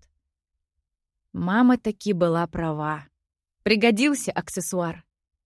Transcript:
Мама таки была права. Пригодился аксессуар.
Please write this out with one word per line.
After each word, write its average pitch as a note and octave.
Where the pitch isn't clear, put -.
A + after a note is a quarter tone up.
Мама A3
таки G#3
была E3+
права. D#3
Пригодился A3+
аксессуар. E3+